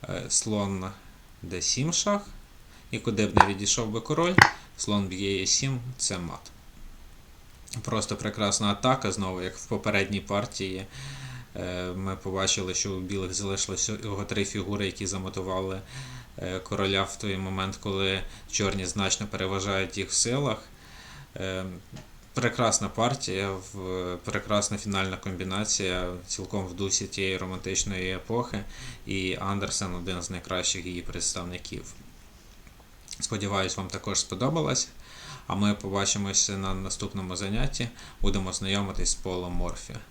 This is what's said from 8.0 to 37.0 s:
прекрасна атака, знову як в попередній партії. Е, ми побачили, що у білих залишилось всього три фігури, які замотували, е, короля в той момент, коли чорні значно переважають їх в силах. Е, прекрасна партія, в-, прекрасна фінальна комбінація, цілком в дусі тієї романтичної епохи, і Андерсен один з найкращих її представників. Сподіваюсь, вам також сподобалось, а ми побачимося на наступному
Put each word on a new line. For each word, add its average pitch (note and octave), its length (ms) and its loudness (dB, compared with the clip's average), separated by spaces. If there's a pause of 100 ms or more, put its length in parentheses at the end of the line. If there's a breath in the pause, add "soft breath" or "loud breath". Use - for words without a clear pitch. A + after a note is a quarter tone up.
прекрасна G#2 560 2
атака, B2+ 400 4
знову F#2 300 0
як F#2 160 -4
в - 80 -10
попередній G2+ 540 2
партії. G2 680 -2 (680 loud breath)
Е, F2+ 400 -4
ми F#2+ 200 -2
побачили, F#2+ 580 2
що G2 200 0
у F#2+ 60 -2
білих F#2 340 -2
залишилось G2 560 0
всього G2+ 360 -2
три G2+ 200 2
фігури, G2+ 400 -2
які F#2+ 220 -2
замотували, F#2+ 760 -2 (560 loud breath)
е, F#2 220 -2
короля G2 440 2
в - 120 -4
той G2 220 -2
момент, F#2+ 440 -2
коли F#2+ 420 2 (280 loud breath)
чорні G2 340 2
значно G2 420 0
переважають F#2+ 680 0
їх F#2+ 120 -2
в - 40 -2
силах. B2 500 2 (720 loud breath)
Е, F#2 300 -2 (680)
прекрасна A2+ 560 2
партія, G2 600 2
в-, F#2 720 -4
прекрасна G#2 540 2
фінальна F#2+ 400 0
комбінація, F#2 960 0 (140)
цілком F#2+ 380 -2
в F2+ 80 -6
дусі G2 340 2
тієї F#2+ 300 0
романтичної F#2 760 0
епохи, A2+ 480 -2 (420 loud breath)
і F#2 360 0
Андерсен F#2+ 540 0
один F2 260 -2
з F2+ 80 -6
найкращих F2+ 560 -2
її F2+ 160 -4
представників. - 920 -4 (1300)
Сподіваюсь, G2 580 0
вам F#2+ 100 -4
також G2 320 -2
сподобалось, C#3 680 2 (600 loud breath)
а - 80 0
ми G#2 180 4
побачимося G2 840 2
на F#2+ 160 0
наступному F#2+ 640 -2